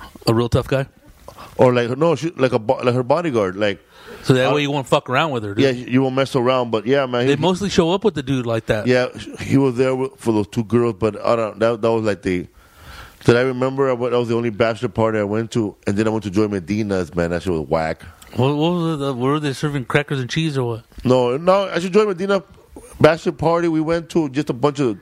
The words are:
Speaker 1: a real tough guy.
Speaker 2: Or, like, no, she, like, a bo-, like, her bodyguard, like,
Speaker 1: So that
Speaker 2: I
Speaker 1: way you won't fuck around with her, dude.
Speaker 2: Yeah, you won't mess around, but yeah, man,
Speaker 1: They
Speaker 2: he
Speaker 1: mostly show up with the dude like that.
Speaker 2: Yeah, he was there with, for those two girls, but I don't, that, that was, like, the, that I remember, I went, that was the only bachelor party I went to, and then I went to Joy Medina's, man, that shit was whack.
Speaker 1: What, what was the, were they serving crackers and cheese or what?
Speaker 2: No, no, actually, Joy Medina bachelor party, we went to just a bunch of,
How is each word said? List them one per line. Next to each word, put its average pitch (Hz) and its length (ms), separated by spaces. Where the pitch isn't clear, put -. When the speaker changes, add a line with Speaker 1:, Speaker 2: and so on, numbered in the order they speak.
Speaker 1:
a 120 80
real 117 140
tough 123 200
guy. 135 180
Speaker 2:
Or, 127 100
like, 120 240
no, 160 200
she, 156 140
like, 131 220
a 123 60
bo-, 113 240
like, 123 120
her 127 80
bodyguard, 120 540
like, 101 240
Speaker 1:
So 135 100
that 127 120
Speaker 2:
I 131 80
Speaker 1:
way 147 80
you 143 80
won't 143 180
fuck 147 200
around 143 220
with 120 140
her, 101 100
dude. 117 100
Speaker 2:
Yeah, 135 60
you 123 320
won't 131 140
mess 135 180
around, 127 360
but 110 160
yeah, 135 200
man, 123 200
Speaker 1:
They 139 100
Speaker 2:
he 143 40
Speaker 1:
mostly 180 300
show 165 220
up 196 120
with 196 100
the 147 80
dude 127 240
like 113 200
that. 117 200
Speaker 2:
Yeah, 123 220
he 107 180
was 135 180
there 131 180
with, 131 240
for 117 140
those 104 160
two 120 160
girls, 117 340
but 104 260
I 113 120
don't, 104 240
that, 113 220
that 113 100
was, 113 120
like, 101 180
the, 90 240
that 120 120
I 123 60
remember, 135 460
I 131 40
went, 120 200
that 120 60
was 120 100
the 117 80
only 117 140
bachelor 113 380
party 110 300
I 104 60
went 110 280
to, 107 240
and 101 100
then 110 100
I 110 40
went 110 140
to 104 60
Joy 104 180
Medina's, 98 680
man, 85 160
that 87 140
shit 92 80
was 78 160
whack. 80 340
Speaker 1:
What, 135 220
what 160 160
was 165 260
the, 139 160
were 131 240
they 147 140
serving 143 320
crackers 147 340
and 127 100
cheese 156 300
or 127 80
what? 113 180
Speaker 2:
No, 123 320
no, 185 320
actually, 175 220
Joy 214 160
Medina 190 360
bachelor 156 320
party, 165 360
we 160 120
went 165 300
to 160 200
just 147 200
a - 40
bunch 135 260
of, 113 220